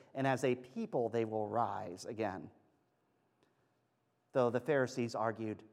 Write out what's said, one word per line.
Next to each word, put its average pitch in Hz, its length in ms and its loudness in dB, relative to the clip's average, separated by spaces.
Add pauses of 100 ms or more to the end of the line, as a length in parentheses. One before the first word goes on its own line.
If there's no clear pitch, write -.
(160)
and 135 100 0
as 131 180 2
a 127 120 4
people 127 540 -4
they 113 160 2
will 107 220 -2
rise 101 580 -2
again. 104 440 -4 (1800)
Though 123 160 4
the 120 100 2
Pharisees 123 560 0
argued, 110 580 -2